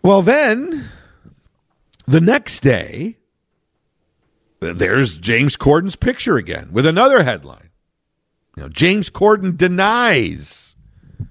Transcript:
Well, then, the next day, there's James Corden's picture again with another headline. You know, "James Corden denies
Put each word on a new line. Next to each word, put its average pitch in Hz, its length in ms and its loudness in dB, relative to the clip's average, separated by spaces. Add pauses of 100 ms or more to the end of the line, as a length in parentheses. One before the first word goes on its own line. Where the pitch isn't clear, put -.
Well, 196 200 6
then, 269 640 0 (1160)
the 147 140 4
next 220 400 0
day, 127 580 -2 (1400)
there's 90 580 -2
James 117 380 0
Corden's 170 380 0
picture 240 420 -2
again 73 360 -8
with 120 120 0
another 214 380 4
headline. 82 480 -6 (840)
You 71 80 -14
know, 69 40 -16
"James 180 400 0
Corden 190 480 0
denies 180 1200 -2 (560)